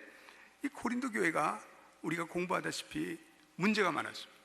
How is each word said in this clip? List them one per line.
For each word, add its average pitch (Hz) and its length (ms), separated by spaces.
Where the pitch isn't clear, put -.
이 277 60
고린도 247 420
교회가 165 520
우리가 165 240
공부하다시피 165 960
문제가 196 360
많았습니다. 113 400